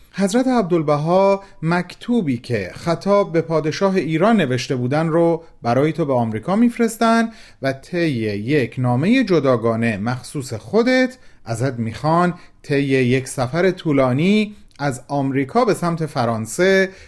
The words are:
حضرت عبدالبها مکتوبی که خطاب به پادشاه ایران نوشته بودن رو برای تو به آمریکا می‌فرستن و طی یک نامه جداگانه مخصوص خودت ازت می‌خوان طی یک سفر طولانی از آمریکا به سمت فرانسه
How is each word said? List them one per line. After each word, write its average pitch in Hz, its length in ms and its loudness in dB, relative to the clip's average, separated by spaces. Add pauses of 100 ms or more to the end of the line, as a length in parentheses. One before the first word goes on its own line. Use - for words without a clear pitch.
(120)
حضرت 202 340 0
عبدالبها 180 960 2 (200)
مکتوبی 175 760 -2
که 104 380 -4
خطاب 175 580 0
به 165 80 2
پادشاه 160 560 0
ایران 165 400 2
نوشته 131 400 -2
بودن 139 320 0
رو 165 340 2 (200)
برای 131 300 2
تو 160 120 -4
به 139 80 -2
آمریکا 117 440 -2
می‌فرستن 226 720 2 (340)
و 135 100 0
طی 170 360 -4
یک 113 680 -2
نامه 143 460 2
جداگانه 117 720 2
مخصوص 123 580 -6
خودت 254 600 0 (280)
ازت 117 340 -4
می‌خوان 160 560 0 (280)
طی 139 180 0
یک 131 480 2
سفر 160 420 0
طولانی 170 840 0 (220)
از 139 300 -4
آمریکا 139 560 0
به 202 100 2
سمت 165 320 -4
فرانسه 143 840 0 (200)